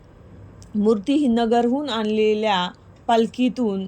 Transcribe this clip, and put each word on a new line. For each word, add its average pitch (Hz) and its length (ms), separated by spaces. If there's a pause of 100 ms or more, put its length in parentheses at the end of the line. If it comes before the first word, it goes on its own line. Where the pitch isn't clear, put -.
(760)
मूर्ती 214 380
ही 294 140
नगरहून 240 600
आणलेल्या 214 760 (400)
पालखीतून 226 800